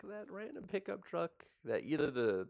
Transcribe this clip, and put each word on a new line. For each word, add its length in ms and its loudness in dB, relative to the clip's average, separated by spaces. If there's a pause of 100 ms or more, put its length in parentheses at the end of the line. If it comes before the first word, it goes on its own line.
that 260 -10
random 320 -8
pickup 400 -4
truck 280 -2 (340)
that 180 2
either 260 4
the 400 4